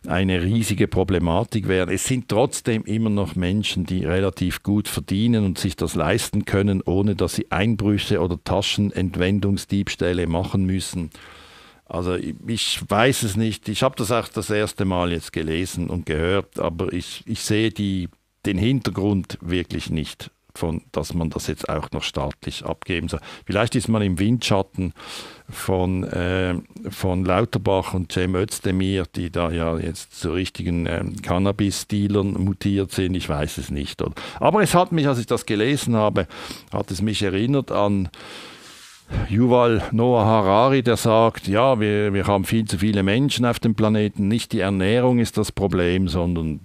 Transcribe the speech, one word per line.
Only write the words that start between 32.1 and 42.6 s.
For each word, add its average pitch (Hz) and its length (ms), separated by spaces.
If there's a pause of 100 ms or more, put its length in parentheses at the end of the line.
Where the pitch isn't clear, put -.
mutiert 98 500
sind. 92 240
Ich 85 120
weiß 73 300
es 67 120
nicht. 71 320
Oder? - 120 (260)
Aber 202 240
es 160 100
hat 180 200
mich, 147 160
als 123 100
ich 110 80
das 117 180
gelesen 117 520
habe, 104 280 (460)
hat 101 180
es 90 120
mich 107 200
erinnert 110 480
an 101 380 (1200)
Yuval 120 520 (100)
Noah 117 340
Harari, 110 580
der 113 140
sagt, 113 500
ja, 117 320
wir, 104 340
wir 98 140
haben 98 180
viel 113 200